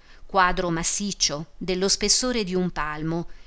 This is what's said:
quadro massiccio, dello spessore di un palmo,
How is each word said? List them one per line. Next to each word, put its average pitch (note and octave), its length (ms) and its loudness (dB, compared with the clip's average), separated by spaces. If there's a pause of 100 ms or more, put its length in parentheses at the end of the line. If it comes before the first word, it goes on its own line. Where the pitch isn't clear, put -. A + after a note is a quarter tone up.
(280)
quadro F3+ 420 4
massiccio, E3 800 -2 (100)
dello F#3 300 0
spessore A3 560 2
di F3+ 100 -4
un F3+ 160 0
palmo, D#3 600 -4 (160)